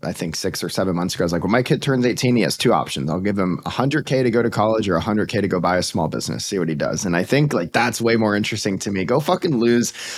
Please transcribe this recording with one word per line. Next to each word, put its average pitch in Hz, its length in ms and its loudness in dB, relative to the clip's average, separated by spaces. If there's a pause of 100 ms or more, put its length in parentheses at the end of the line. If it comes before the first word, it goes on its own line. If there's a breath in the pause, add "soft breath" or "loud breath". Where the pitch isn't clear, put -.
I 82 80 -4
think 85 240 -6
six - 260 -4
or 87 60 -6
seven 92 260 -2
months 87 220 -2
ago. - 80 0
I - 20 2
was 82 60 0
like, 85 100 0
"When 90 80 -2
my 123 140 2
kid 143 180 0
turns 127 240 2
eighteen, 123 300 2
he 110 60 4
has 73 140 0
two 123 160 2
options. 73 380 0
I'll 82 80 0
give 98 180 0
him 92 300 0
a - 40 -4
hundred 139 360 -2
K 131 160 0
to 123 80 2
go 117 100 2
to 117 100 2
college 110 380 0
or 92 60 2
a 82 60 2
hundred 104 300 0
K 107 100 0
to 98 80 0
go 90 100 0
buy 90 200 2
a 90 40 0
small 87 240 -2
business, - 380 -6
see 98 160 -2
what 80 80 0
he 80 80 -2
does." 76 280 -2
And 87 120 0
I 92 80 2
think, 143 280 2
like, 95 200 -2
that's 117 280 0
way 117 140 2
more 107 220 2
interesting 104 440 -2
to 104 120 -4
me. 95 120 0
Go 117 140 2
fucking 175 380 0
lose 120 360 2 (260 loud breath)